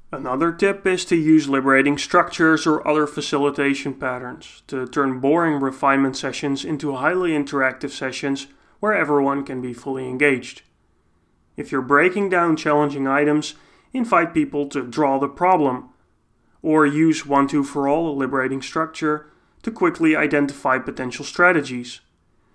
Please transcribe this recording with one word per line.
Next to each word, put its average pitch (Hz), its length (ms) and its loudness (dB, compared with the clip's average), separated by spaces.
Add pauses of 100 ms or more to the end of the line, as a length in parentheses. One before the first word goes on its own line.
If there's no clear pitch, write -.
(120)
Another 135 400 -2
tip 196 340 0
is 185 200 0
to 175 100 0
use 156 320 4
liberating 135 480 4
structures 160 680 2
or 156 200 0
other 151 200 2
facilitation 143 880 -2
patterns 127 720 -10
to 131 200 -6
turn 131 340 -2
boring 151 380 2
refinement 135 600 0
sessions 139 480 -4
into 147 300 -4
highly 170 340 0
interactive 139 600 -2
sessions 135 560 -6 (320)
where 208 140 -2
everyone 143 500 0
can 131 200 -8
be 127 100 -8
fully 131 340 -8
engaged. 131 540 0 (960)
If 143 160 -10
you're 135 80 0
breaking 180 480 2
down 170 300 2
challenging 147 500 0
items, 147 460 0 (400)
invite 175 400 0
people 143 340 -2
to 131 180 -6
draw 135 320 0
the 135 100 -2
problem, 143 600 0 (760)
or 156 240 4
use 156 400 2
One 139 200 4
Two 143 160 0
For 139 240 -4
All, 160 220 0
a 147 80 -4
liberating 131 460 -2
structure, 156 680 -4 (320)
to - 80 -6
quickly 165 460 2
identify 143 600 0
potential 127 440 -8
strategies. 139 800 0 (540)